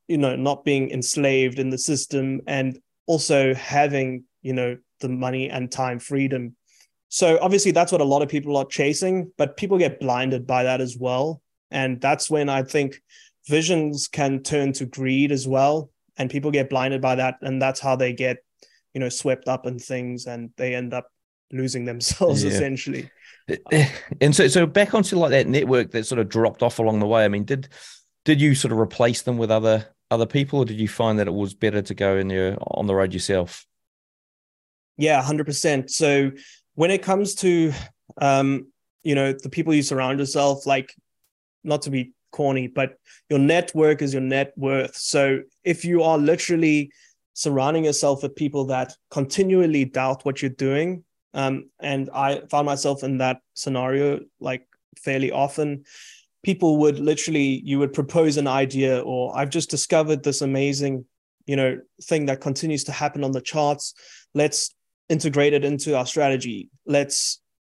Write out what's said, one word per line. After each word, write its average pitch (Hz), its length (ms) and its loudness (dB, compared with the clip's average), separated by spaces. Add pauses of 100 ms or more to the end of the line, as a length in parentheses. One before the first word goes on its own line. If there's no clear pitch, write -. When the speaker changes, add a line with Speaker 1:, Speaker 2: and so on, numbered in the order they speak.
Speaker 1:
you 165 120 -2
know, 131 180 0
not 139 280 -2
being 135 260 0
enslaved 131 680 0
in 131 120 -2
the 131 80 -4
system, 135 680 -4
and 131 320 -4 (280)
also 139 480 2
having, 135 720 0 (180)
you 135 100 -6
know, 123 240 -4 (240)
the 139 80 -4
money 127 420 -4
and 123 200 -6
time 127 280 -4
freedom. 131 580 -4 (520)
So 165 320 4
obviously 190 320 4
that's 170 180 4
what 175 100 2
a 147 40 2
lot 139 180 2
of 139 60 -2
people 147 280 -2
are 139 80 2
chasing, 160 760 -2
but - 180 -2
people 196 220 0
get 143 220 0
blinded 127 460 -2
by 127 180 0
that 127 160 0
as 127 160 -6
well. 127 440 -2 (300)
And 131 300 -4
that's 139 300 0
when 147 180 2
I 135 140 0
think 139 380 -2 (460)
visions 156 640 0
can 135 340 -2
turn 139 320 0
to 135 120 -6
greed 131 460 0
as 131 160 -2
well. 139 420 2 (280)
And 131 120 -4
people 143 200 -4
get 170 200 0
blinded 131 300 -2
by 131 140 0
that. 127 260 -2
And 131 220 -4
that's 135 180 -2
how 135 160 0
they 127 160 0
get, 123 260 -4 (540)
you 135 80 -8
know, 127 80 -4
swept 127 400 -2
up 127 180 -4
in 127 120 -6
things, 123 480 -8
and 120 300 -12
they 127 180 -4
end 123 180 -6
up 123 140 -6 (440)
losing 127 340 -4
themselves, 123 600 0
Speaker 2:
Yeah. 98 60 0
Speaker 1:
essentially. 135 600 -2 (380)
Speaker 2:
Eh, 160 80 -4 (160)
eh, 151 160 6 (320)
and 143 160 6
so, 160 120 6
so 170 180 6
back 202 280 2
onto, 202 220 2
like, 165 140 4
that 135 160 4
network 127 460 2
that 113 120 -4
sort 120 140 -4
of 104 100 0
dropped 113 340 0
off 117 160 2
along 110 200 2
the 104 80 0
way. 110 180 4
I 104 40 4
mean, 104 160 -2
did, 135 240 -4 (560)
did 151 160 4
you 147 140 6
sort 131 180 0
of 113 60 2
replace 120 440 2
them 123 160 -2
with 113 120 0
other, 110 360 2 (240)
other 113 160 2
people, 139 320 0
or 135 60 2
did 107 160 -4
you 110 80 0
find 110 300 0
that 101 100 2
it - 60 -2
was 98 200 -4
better 104 260 0
to 95 140 -6
go 98 220 2
in 95 120 0
your, 95 320 -2
on - 260 -4
the 98 80 2
road 95 200 2
yourself? 92 500 -2 (1300)
Speaker 1:
Yeah, 147 260 4
hundred 147 240 -2
percent. 143 440 0
So 139 420 2 (460)
when 170 140 4
it 190 100 0
comes 190 320 0
to, 170 380 2 (480)
um, 139 480 2 (340)
you 147 140 0
know, 135 160 2
the 135 160 -10
people 160 260 0
you 147 80 4
surround 135 380 -2
yourself, 143 440 0
like, - 300 -2 (680)
not 147 180 -2
to 143 80 -8
be 127 220 -4 (180)
corny, 135 380 -2
but 135 260 -4 (340)
your 147 120 2
network 156 600 4
is 139 120 -2
your 135 100 -2
net 135 340 -2
worth. 135 400 -2
So 135 440 2 (240)
if 170 200 -2
you 170 200 2
are 160 120 4
literally 156 760 2 (420)
surrounding 147 500 0
yourself 147 380 0
with 139 140 -6
people 143 300 -2
that 127 280 -4 (160)
continually 160 760 2
doubt 131 380 -2
what 139 160 -4
you're 139 100 -4
doing, 147 520 -4 (320)
um, 135 340 -4 (120)
and 139 340 -4
I 139 340 -2
found 147 180 0
myself 143 360 -2
in 135 160 -4
that 127 200 -2 (160)
scenario, 139 640 -2 (180)
like, 127 300 -8 (280)
fairly 135 360 -2
often, 143 500 -4 (640)
people 175 320 2
would 151 240 4
literally, 147 640 0
you 139 160 0
would 139 120 0
propose 151 440 2
an 143 100 0
idea, 131 540 2
or, 127 360 -4
"I've 139 140 -2
just 160 180 -4
discovered 156 540 0
this 143 200 -2
amazing, 139 640 -2 (380)
you 139 120 -4
know, 131 240 0 (240)
thing 156 220 0
that 131 140 -2
continues 147 440 -4
to 151 80 -8
happen 143 320 -4
on 135 80 -2
the 131 80 -4
charts. 147 540 -2 (380)
Let's 147 400 0 (360)
integrate 147 460 2
it 143 100 2
into 143 320 -2
our 127 80 0
strategy. 123 640 -2 (160)
Let's 143 560 -2 (220)